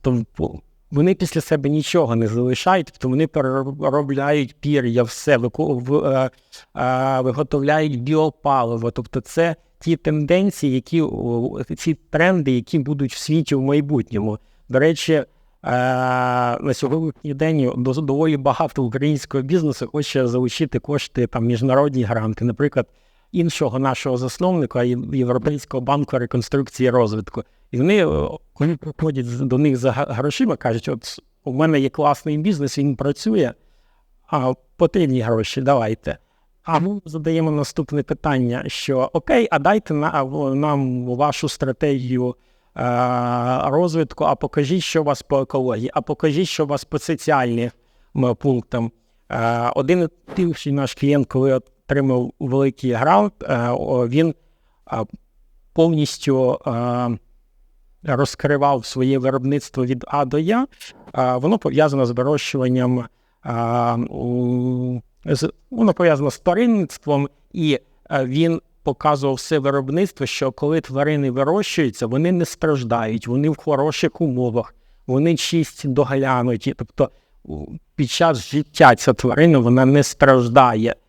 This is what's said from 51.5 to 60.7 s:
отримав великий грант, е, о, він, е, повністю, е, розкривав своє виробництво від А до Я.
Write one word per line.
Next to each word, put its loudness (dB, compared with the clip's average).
отримав -2
великий 0
грант, 2
е, -2
о, -2
він, 2
е, -4
повністю, 2
е, -2
розкривав 0
своє 0
виробництво 0
від -4
А 0
до -2
Я. 0